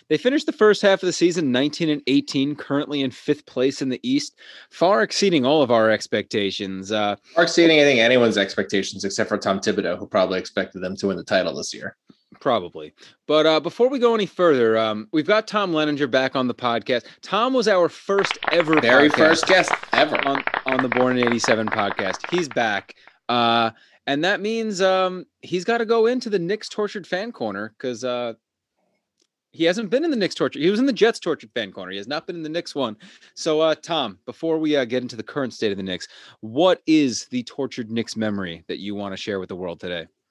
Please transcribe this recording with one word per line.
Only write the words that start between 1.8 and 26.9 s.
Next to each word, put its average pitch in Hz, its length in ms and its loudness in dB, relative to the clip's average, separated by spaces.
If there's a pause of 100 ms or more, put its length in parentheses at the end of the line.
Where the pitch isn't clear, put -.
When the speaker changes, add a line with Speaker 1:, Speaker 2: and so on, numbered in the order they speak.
Speaker 1:
and 147 180 -2
eighteen, 139 480 0
currently 143 460 -4
in 131 100 -2
fifth - 360 -4
place 131 340 -2
in 135 80 -2
the 123 140 -4
East, 135 360 -2 (320)
far 208 320 2
exceeding 170 440 2
all 151 160 4
of 120 80 2
our 110 200 6
expectations. 98 1000 -4
Uh, 104 240 -2 (180)
Speaker 2:
Far - 100 4
exceeding, 165 360 6
I 143 40 6
think, 135 160 4
anyone's 117 360 4
expectations, 98 680 -2
except 104 240 -4
for 104 100 -2
Tom 98 220 -2
Thibodeau, 90 380 -2
who 85 80 -12
probably 92 320 0
expected 92 440 -6
them 92 140 -8
to 101 120 -4
win 92 80 -2
the 85 80 -10
title 90 320 -2
this - 160 -10
year. - 240 -14 (440)
Speaker 1:
Probably. 87 520 -4 (340)
But, 151 200 4
uh, 156 140 4
before 233 280 0
we 269 100 -2
go 233 160 4
any 208 120 -2
further, 127 500 2
um, 110 360 -2
we've 156 140 0
got 214 200 2
Tom 196 260 -2
Leninger 147 380 0
back 131 260 0
on 127 120 0
the 117 60 -4
podcast. 120 500 -2 (180)
Tom 240 320 0
was 220 140 2
our 180 200 4
first - 500 -2 (140)
ever 160 280 2
Speaker 2:
Very 135 280 6
Speaker 1:
podcast - 80 0
Speaker 2:
first 160 300 4
guest 185 260 4 (200)
ever. 151 340 2
Speaker 1:
on, 139 180 -2 (220)
on 131 160 0
the 131 60 0
Born 127 280 2
in 123 100 2
eighty-seven 113 420 2
podcast. 101 500 -2 (120)
He's 170 180 0
back. 113 460 -2 (340)
Uh, 117 420 2 (360)
and 143 160 0
that 185 200 0
means, 214 400 -4
um, 185 420 0 (160)
he's 175 240 -6
gotta 233 220 0
go 226 180 2
into 240 240 0
the 202 100 0
Knicks 185 300 -6
Tortured 208 380 -6